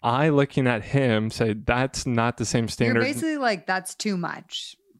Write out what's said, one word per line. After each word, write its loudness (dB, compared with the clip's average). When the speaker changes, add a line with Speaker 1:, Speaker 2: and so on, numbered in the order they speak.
Speaker 1:
I, 2
looking 2
at 0
him, 2
say, 0
"That's -2
not 0
the -2
same 0
Speaker 2:
You're -4
Speaker 1:
standard." 2
Speaker 2:
basically -2
like, -2
"That's -4
too -4
much. -10